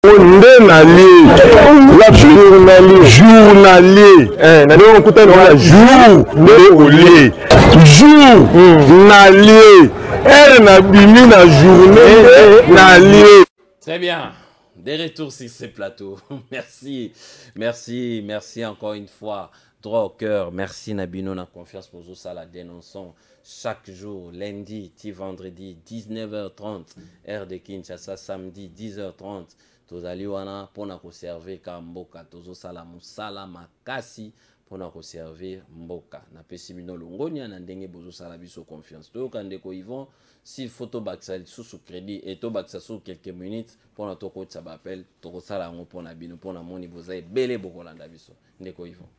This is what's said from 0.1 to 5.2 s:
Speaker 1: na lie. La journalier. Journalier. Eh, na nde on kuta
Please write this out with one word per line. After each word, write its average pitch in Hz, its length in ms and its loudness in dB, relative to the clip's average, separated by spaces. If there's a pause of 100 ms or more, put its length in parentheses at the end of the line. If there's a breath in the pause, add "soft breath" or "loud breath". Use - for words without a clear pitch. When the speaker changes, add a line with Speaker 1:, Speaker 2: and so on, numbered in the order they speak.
Speaker 1:
na 160 180 0
lie. 285 420 2 (720)
La 214 140 2
journalier. 190 920 2
Journalier. 196 1300 2
Eh, 156 280 0
na 151 100 0
nde 190 80 2 (120)
on 196 60 0
kuta 214 240 0